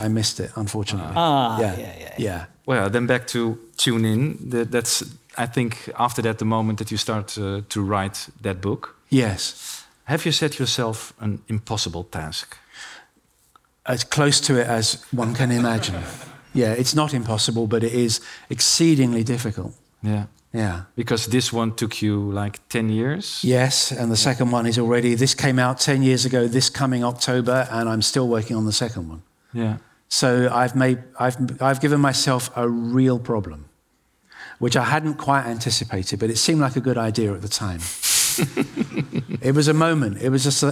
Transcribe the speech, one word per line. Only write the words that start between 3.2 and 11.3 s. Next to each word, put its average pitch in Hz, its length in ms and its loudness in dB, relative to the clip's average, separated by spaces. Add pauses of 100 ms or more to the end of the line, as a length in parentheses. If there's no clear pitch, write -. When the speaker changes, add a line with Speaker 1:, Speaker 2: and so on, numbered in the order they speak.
Speaker 3:
to 117 300 0 (200)
TuneIn. 120 760 0
That, 117 200 -2
that's, 120 320 0 (340)
I - 100 -2
think, 120 500 -4
after 117 260 0
that, 113 140 0
the 110 80 -4
moment 110 340 0
that 107 120 -6
you 110 60 -4
start, 107 400 -4
uh, 98 320 -4
to 104 120 -4
write 98 460 -2 (140)
that 95 180 -4
book. 101 360 -6 (140)
Speaker 1:
Yes. - 760 -2 (220)
Speaker 3:
Have 151 200 -2
you 160 60 0
set 147 280 -2
yourself 120 600 -2
an 107 280 -4